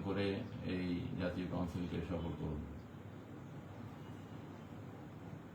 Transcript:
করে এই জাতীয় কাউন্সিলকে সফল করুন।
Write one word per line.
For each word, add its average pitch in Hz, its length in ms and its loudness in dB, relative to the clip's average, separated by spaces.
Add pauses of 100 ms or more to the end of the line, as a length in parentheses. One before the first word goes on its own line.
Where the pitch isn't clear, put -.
করে 98 200 6 (480)
এই 90 120 4 (340)
জাতীয় 90 320 4
কাউন্সিলকে 90 480 4 (100)
সফল 82 300 2
করুন। 76 220 2 (3000)